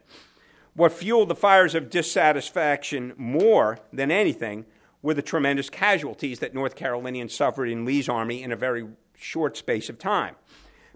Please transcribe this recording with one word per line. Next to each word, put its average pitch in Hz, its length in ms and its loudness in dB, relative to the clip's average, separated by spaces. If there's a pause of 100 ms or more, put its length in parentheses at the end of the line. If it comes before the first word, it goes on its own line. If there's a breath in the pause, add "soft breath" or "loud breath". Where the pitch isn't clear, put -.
(720 soft breath)
What 165 180 4
fueled 208 380 2
the 165 60 -2
fires 190 400 6
of 139 160 -4
dissatisfaction 147 1200 0
more 131 640 2 (140)
than 135 160 -2
anything 120 560 -2 (380 soft breath)
were 151 120 0
the 143 80 -2
tremendous 139 440 0
casualties 147 720 -2
that 131 140 -6
North 131 220 -4
Carolinians 123 580 -6
suffered 131 340 0
in 117 180 -4
Lee's 135 220 -2
army 120 360 -4
in 123 80 -8
a 117 40 -4
very 117 320 -4 (280)
short - 420 -6
space 110 320 -4
of 113 80 -14
time. 180 380 -4 (600 soft breath)